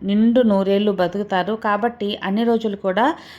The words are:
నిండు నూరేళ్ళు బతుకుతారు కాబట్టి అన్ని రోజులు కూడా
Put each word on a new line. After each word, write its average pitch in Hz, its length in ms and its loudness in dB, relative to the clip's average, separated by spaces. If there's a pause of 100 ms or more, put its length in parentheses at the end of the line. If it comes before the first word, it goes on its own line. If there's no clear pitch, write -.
నిండు 220 380 4
నూరేళ్ళు 202 520 2
బతుకుతారు 185 640 -2
కాబట్టి 208 680 -4
అన్ని 202 220 -2
రోజులు 226 320 0
కూడా 208 380 0 (240)